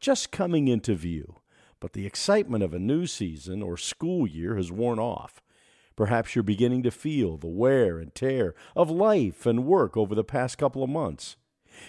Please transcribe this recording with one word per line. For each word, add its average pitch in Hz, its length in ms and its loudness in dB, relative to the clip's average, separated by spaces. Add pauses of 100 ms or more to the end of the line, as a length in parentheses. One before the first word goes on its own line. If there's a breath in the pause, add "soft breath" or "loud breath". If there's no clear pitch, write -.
just - 320 0
coming 165 360 2
into 117 260 2
view. 82 420 -6 (440 soft breath)
But 90 120 -12
the 98 140 -8
excitement 131 580 0
of 80 80 -2
a 90 60 -4
new 143 280 0
season 92 560 -6
or 87 140 -6
school 165 500 -2
year 85 300 -4
has 90 160 -2
worn 113 260 -2
off. - 440 -6 (540 soft breath)
Perhaps 113 380 2
you're 120 80 2
beginning 120 420 2
to 117 60 2
feel 123 460 -2
the 76 100 -10
wear 104 520 2
and 80 160 -12
tear 131 400 0 (200 loud breath)
of 165 160 4
life 175 540 2
and 120 220 2
work 151 320 4
over 104 160 2
the 110 100 2
past 127 320 -4
couple 135 260 -2
of 131 60 -2
months. 131 480 -6 (520 loud breath)